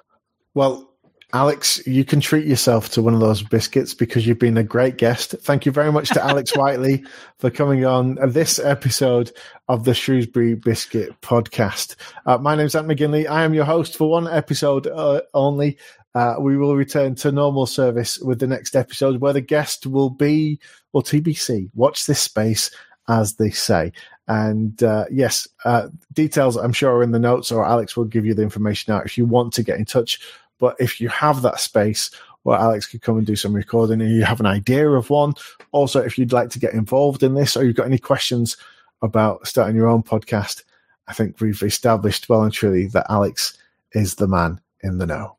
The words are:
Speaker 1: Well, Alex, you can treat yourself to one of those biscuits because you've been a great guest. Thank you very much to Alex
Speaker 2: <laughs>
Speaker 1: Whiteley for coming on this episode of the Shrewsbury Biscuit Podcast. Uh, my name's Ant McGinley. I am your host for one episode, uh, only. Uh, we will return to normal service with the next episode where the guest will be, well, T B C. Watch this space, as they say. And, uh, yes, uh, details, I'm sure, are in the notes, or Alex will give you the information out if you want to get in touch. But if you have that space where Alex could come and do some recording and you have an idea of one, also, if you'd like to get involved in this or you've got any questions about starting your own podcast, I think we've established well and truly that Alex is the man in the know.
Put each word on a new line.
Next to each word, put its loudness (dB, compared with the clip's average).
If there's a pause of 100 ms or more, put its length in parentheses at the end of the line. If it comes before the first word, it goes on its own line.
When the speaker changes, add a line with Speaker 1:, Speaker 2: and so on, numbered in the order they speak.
(540)
Speaker 1:
Well, 0 (460)
Alex, 0
you 2
can 2
treat 0
yourself 2
to 0
one 4
of 4
those 4
biscuits -2
because -2
you've 2
been 4
a 2
great 0
guest. 0 (100)
Thank 0
you 2
very 0
much 0
to 0
Alex -2
Speaker 2:
<laughs> 0
Speaker 1:
Whiteley 0 (320)
for 0
coming 0
on 2 (120)
this 0
episode 0 (380)
of -2
the 8
Shrewsbury 2
Biscuit -2
Podcast. 0 (280)
Uh, 4
my 2
name's 0
Ant -2
McGinley. 0
I 2
am 2
your 2
host -2
for 2
one 0
episode, -2
uh, -2 (140)
only. 0 (380)
Uh, 0
we 0
will 2
return -2
to -2
normal 0
service -2
with -4
the -2
next -6
episode 0
where 0
the 0
guest -4
will 0
be, 0 (360)
well, 2
T 0
B -2
C. -4
Watch 0
this 0
space, -2 (360)
as 0
they 0
say. 0 (360)
And, -2
uh, 2
yes, -2 (200)
uh, 0 (260)
details, 0
I'm -2
sure, 2
are 4
in 0
the 2
notes, 2
or 0
Alex 0
will 0
give -2
you 0
the 0
information -2
out -2
if -8
you 2
want 2
to -4
get -2
in -2
touch. -2 (400)
But 2
if -2
you -4
have 0
that 0
space -2 (320)
where 2
Alex 0
could -14
come -2
and 0
do -2
some -4
recording 0
and 0
you 4
have -2
an 0
idea 2
of 0
one, 2 (360)
also, 0
if -6
you'd 0
like 0
to -12
get -2
involved 0
in 2
this 0
or 0
you've 2
got -2
any 0
questions -2 (440)
about 0
starting 0
your 4
own 4
podcast, -4 (420)
I -16
think -6
we've -2
established 0
well 4
and 0
truly 0
that 0
Alex -2 (360)
is -2
the 0
man 0 (220)
in -4
the -4
know. -8